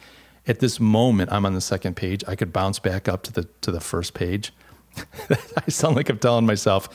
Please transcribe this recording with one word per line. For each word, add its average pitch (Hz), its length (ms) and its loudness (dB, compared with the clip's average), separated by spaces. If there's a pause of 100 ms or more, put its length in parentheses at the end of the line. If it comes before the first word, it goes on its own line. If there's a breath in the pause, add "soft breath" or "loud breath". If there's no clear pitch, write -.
(480 loud breath)
at 117 120 0
this 123 200 0
moment, 110 520 4
I'm 101 140 2
on 98 80 0
the 92 80 -2
second 95 340 -4
page. 98 320 -4
I 95 80 -4
could 90 160 -2
bounce 95 280 0
back 95 280 -2
up 90 160 0
to - 80 -14
the, - 160 -4 (140)
to - 100 -4
the 85 80 -2
first - 360 -6
page. 92 360 -4 (460 soft breath)
<laughs> - 320 -10
I - 400 -2
sound 151 260 2
like 143 140 0
I'm 117 80 0
telling 117 300 4
myself, 98 480 2